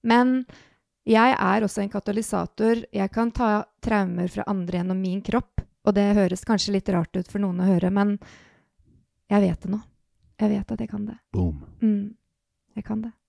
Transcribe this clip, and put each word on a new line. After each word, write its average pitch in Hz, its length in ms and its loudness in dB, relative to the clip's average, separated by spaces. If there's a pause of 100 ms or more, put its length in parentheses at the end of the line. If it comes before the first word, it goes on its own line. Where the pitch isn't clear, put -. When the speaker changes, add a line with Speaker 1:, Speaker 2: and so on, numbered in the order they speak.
Speaker 1:
men 247 420 4 (640)
jeg 226 280 6
er 196 260 2
også 208 220 -4
en 202 80 -4
katalysator. 208 1000 -2
Jeg 196 180 -2
kan 233 200 0
ta 214 340 0 (160)
traumer 180 500 -2
fra - 160 -6
andre 180 320 -4
gjennom 185 220 -2
min 190 200 -2
kropp, - 380 -4 (240)
og 214 120 2
det 202 200 4
høres 185 320 2
kanskje 202 300 0
litt 190 120 -4
rart 175 280 0
ut 180 100 -4
for 202 160 -4
noen 180 160 -2
å 185 80 2
høre, 180 240 2
men 202 240 2 (1120)
jeg 202 140 4
vet 180 240 0
det 180 40 -4
nå. 214 100 -4 (580)
Jeg 214 100 2
vet 202 220 -4
at 220 80 -6
jeg 226 100 -6
kan 208 160 -8
det. 226 120 -12 (160)
Speaker 2:
Boom. 85 260 -2 (220)
Speaker 1:
Mm. 214 340 0 (600)
Jeg 214 100 -10
kan 220 180 -6
det. 226 80 -10 (180)